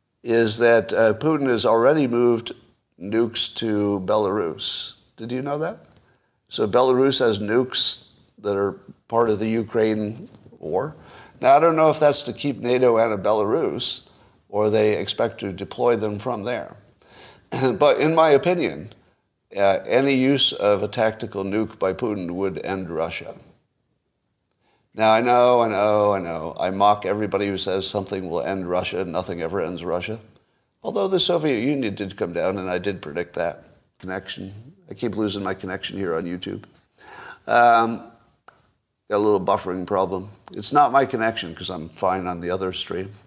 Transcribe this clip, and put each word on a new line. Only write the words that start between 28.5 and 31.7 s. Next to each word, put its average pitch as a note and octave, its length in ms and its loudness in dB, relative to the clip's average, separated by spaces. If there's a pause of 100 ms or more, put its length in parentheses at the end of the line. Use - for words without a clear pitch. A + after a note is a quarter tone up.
Russia F2+ 320 -4
and F2+ 100 -6
nothing F2 300 -6
ever E2 200 -4
ends E2+ 220 -6
Russia. F2+ 360 -6 (640)
Although G3+ 240 -2
the F#3+ 120 0
Soviet D#3 400 0
Union B2+ 360 -2